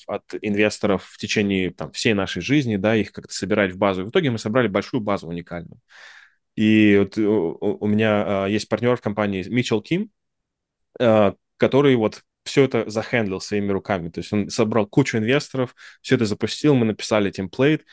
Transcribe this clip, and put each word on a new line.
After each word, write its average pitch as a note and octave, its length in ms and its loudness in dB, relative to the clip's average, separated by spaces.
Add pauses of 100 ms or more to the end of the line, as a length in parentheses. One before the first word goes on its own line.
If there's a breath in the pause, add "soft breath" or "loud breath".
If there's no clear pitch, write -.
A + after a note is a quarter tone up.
от - 160 -8 (180)
инвесторов G2+ 640 0
в - 120 -20
течение, G2 540 -2
там, - 200 -12
всей - 220 0
нашей F#2+ 280 -4
жизни, A#2+ 360 0
да, G#2+ 180 0
их G2+ 160 -2
как-то - 220 -16
собирать G2 400 0
в F#2 40 -14
базу. F#2+ 260 0
И - 20 -8
в G#2+ 40 -10
итоге D3 220 0
мы A2 80 -2
собрали A#2 280 0
большую G2+ 340 -2
базу G2 260 -4
уникальную. E2+ 520 -12 (760 loud breath)
И G#2+ 440 6
вот G2+ 180 0
у, G#2 420 0
у, G2 260 -2
у - 20 0
меня, G#2 600 0
э, G2+ 40 -2
есть G#2+ 180 -4
партнёр A#2 280 0
в - 40 -20
компании G2+ 480 -4
Митчелл A#2 320 -2
Ким, G3 300 -4 (880)
э, G#2+ 340 4 (240)
который C3 380 4
вот G#2+ 280 -2 (220)
всё - 200 2
это A#2 240 -2
захендлил G#2+ 520 -2
своими G2+ 300 -2
руками. F#2 380 -4
То E2+ 120 -10
есть - 120 -8
он G2+ 160 -2
собрал A2 380 0
кучу C3+ 300 0
инвесторов, B2+ 580 -2 (260 loud breath)
всё - 140 0
это A#2 100 0
запустил, A2 500 0
мы A#2 100 2
написали G#2+ 460 0
темплейт, C3 600 -2